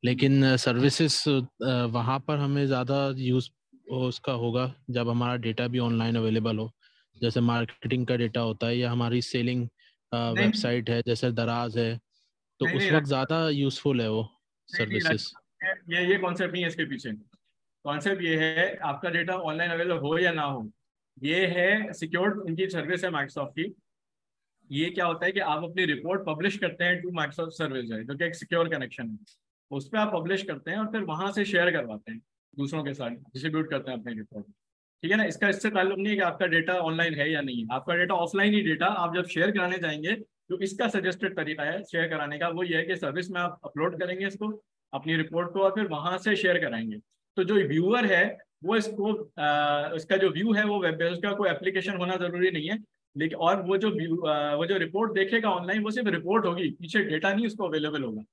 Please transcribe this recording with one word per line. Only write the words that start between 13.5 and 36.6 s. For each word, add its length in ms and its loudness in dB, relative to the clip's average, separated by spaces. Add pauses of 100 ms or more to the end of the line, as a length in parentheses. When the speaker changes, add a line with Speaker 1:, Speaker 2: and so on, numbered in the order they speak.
Speaker 1:
useful 500 2
है 100 0
वो 120 0
Speaker 2:
नहीं, 640 -6
नहीं, 140 0
Speaker 1:
services। 320 0 (300)
Speaker 2:
राशिद, 320 -6
ये, 120 2
ये 120 4
concept 340 -2
नहीं 100 -2
है 60 0
इसके 160 -4
पीछे। 280 -6 (720)
concept 380 0
ये 140 2
है, 400 2
आपका 340 -4
data 240 0
ऑनलाइन 360 -2
available 280 0
हो 200 0
या 140 2
ना 100 -2
हो, 280 -4 (520)
ये 240 2
है 460 2
secured 480 -2
उनकी 280 -2
service 360 -2
है 60 0
Microsoft 400 -4
की। 240 -6 (960)
ये 200 -2
क्या 160 0
होता 200 -2
है 60 0
कि 80 0
आप 240 0
अपनी 220 -2
report 400 -2
publish 320 -2
करते 260 -2
हैं 180 0
to 100 -6
Microsoft 400 -4
service 400 -4
है, 120 -6
जो 120 -10
कि 80 -2
एक 100 -4
secure 340 0
connection 420 -6
है, 80 -10 (520)
उस 180 -6
पे 100 -2
आप 160 0
publish 280 0
करते 280 -8
हैं 80 -2
और 80 -2
फिर 180 -4
वहां 280 -4
से 120 0
share 280 4
करवाते 400 -6
हैं 80 -10 (340)
दूसरों 300 -4
के 100 -4
साथ, 160 -6
distribute 600 -4
करते 200 -4
हैं 80 -6
अपनी 160 -8
report, 320 -12 (560)
ठीक 80 -2
है 60 4
ना। 80 4
इसका 240 0
इससे 220 2
ताल्लुक 280 2
नहीं 100 -2
है 60 2
कि 80 0
आपका 240 0
data 340 2